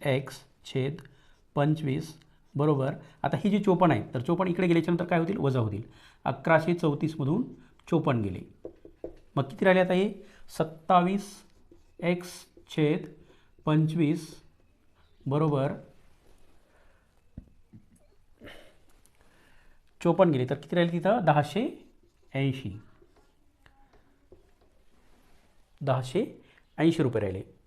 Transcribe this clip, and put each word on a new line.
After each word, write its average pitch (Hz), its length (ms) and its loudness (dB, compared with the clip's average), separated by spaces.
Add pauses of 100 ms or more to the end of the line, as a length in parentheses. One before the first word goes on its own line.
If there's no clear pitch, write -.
एक्स 135 420 -4 (200)
छेद 139 320 -4 (580)
पंचवीस 156 640 0 (360)
बरोबर. 143 400 2 (280)
आता - 140 0
ही 202 140 0
जी 202 120 2
चोपन्न 180 300 4
आहे, - 220 -4
तर - 60 -4
चोपन्न 175 300 0
इकडे 185 160 0
गेल्याच्यानंतर 170 380 2
काय 175 140 0
होतील? 165 180 -2
वजा 127 240 0
होतील. 107 220 -4 (420)
अकराशे 160 500 2
चौतीस 156 460 -2
मधून 165 340 -2 (360)
चोपन्न 151 320 2
गेले. 92 180 -6 (960)
मग 143 140 -2
किती - 140 -4
राहिले 185 160 6
आता 180 120 2
हे? 196 200 0 (360)
सत्तावीस 180 960 0 (560)
एक्स 175 460 -4 (220)
छेद 156 460 0 (500)
पंचवीस 156 760 0 (840)
बरोबर 143 460 0 (4000)
चोपन्न 175 320 4
गेले, 127 180 2
तर 131 40 -2
किती - 220 -6
राहिले 170 160 2
तिथं? 185 320 0
दहाशे 156 680 0 (440)
ऐंशी. 131 480 -4 (3000)
दहाशे 135 640 -2 (360)
ऐंशी 165 240 4
रुपये 123 180 0
राहिले. 95 220 -4 (240)